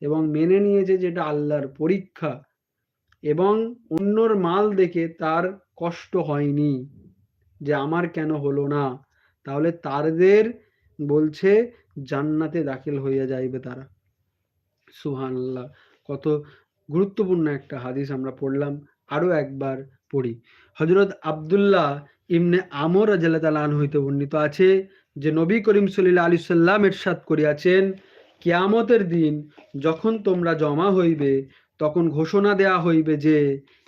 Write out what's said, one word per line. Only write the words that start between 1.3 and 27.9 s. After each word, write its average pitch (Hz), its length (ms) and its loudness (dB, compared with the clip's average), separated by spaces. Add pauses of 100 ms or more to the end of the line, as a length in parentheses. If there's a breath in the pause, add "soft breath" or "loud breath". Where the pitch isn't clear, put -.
পরীক্ষা, 160 720 -4 (800)
এবং 208 520 0 (160)
অন্যর 208 460 2
মাল 196 400 2
দেখে 180 320 0
তার 165 520 -4 (160)
কষ্ট 170 400 -6
হয়নি 147 560 0 (880)
যে 147 140 -2
আমার 156 340 -2
কেন 156 260 -4
হলো 143 320 -2
না, 143 380 -4 (400)
তাহলে 147 280 -2
তাদের 170 1000 0 (380 soft breath)
বলছে, 190 640 2 (300 soft breath)
জান্নাতে 151 640 -4
দাখিল 139 340 -6
হইয়া 135 280 -2
যাইবে 131 320 -6
তারা। 131 300 -16 (1040)
সুবহানাল্লাহ, 131 760 -8 (360 soft breath)
কত 147 380 -4 (500 loud breath)
গুরুত্বপূর্ণ 185 560 0
একটা 139 300 -8
হাদিস 131 320 -8
আমরা 131 200 -6
পড়লাম, 143 560 -6 (200 soft breath)
আরো 180 240 -2
একবার 135 600 -4 (220)
পড়ি। 123 280 -4 (340 soft breath)
হযরত 190 480 2
আব্দুল্লাহ 156 840 0 (220 soft breath)
ইবনে 175 320 2 (100)
আমর 170 380 2
রাদিয়াল্লাহু 165 340 2
তাআলা 156 180 2
আনহু 147 180 0
হইতে 147 200 0
বর্ণিত 139 360 -2
আছে 185 520 2 (300 soft breath)
যে 151 160 -2
নবী 165 280 2
করিম 208 260 4
সাল্লাল্লাহু 180 400 2
আলাইহি 170 180 2
সাল্লাম 180 400 4
ইরশাদ 185 420 0
করিয়াছেন, 160 680 2 (480 soft breath)